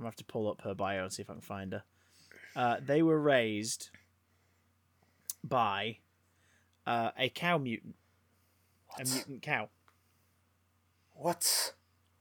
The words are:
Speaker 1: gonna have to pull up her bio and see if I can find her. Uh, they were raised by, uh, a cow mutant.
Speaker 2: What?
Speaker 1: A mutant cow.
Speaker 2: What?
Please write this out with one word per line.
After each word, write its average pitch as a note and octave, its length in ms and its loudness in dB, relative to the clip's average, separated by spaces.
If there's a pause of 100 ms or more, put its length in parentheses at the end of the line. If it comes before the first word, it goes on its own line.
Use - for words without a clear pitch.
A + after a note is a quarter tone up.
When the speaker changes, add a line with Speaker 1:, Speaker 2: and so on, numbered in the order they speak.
Speaker 1:
gonna A#2 40 -4
have A2 100 -10
to - 80 -16
pull A2 240 -2
up F#2 120 -4
her G2+ 120 -4
bio G2 300 -2
and F#2+ 100 -6
see - 80 -8
if G2 80 -12
I G2+ 40 -10
can - 80 -14
find G2 320 -8
her. G2+ 100 -6 (720)
Uh, A#2+ 260 2
they C#3+ 220 4
were D#3+ 160 6
raised A2+ 680 2 (1500)
by, A2 540 0 (880)
uh, A#2 300 2
a B2+ 120 2
cow E3+ 280 0
mutant. B2 380 -4 (920)
Speaker 2:
What? - 140 -14
Speaker 1:
A C3 120 -4
mutant C3 280 -6
cow. A#2+ 280 0 (1400)
Speaker 2:
What? - 600 0 (480)